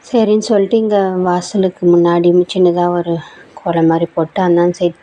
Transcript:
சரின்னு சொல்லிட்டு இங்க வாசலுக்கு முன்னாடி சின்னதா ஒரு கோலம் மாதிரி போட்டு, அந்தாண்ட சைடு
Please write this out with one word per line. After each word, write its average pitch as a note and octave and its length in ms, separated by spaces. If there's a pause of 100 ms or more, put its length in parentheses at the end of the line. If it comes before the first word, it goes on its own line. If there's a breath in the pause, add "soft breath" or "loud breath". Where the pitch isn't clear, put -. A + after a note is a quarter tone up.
சரின்னு G#3+ 440
சொல்லிட்டு G3+ 340
இங்க G#3 160 (300)
வாசலுக்கு F3+ 540 (100)
முன்னாடி F3 380 (220)
சின்னதா F3 320 (140)
ஒரு E3+ 160 (460 loud breath)
கோலம் E3 300
மாதிரி E3 240
போட்டு, D#3+ 300
அந்தாண்ட F3 340
சைடு F3 240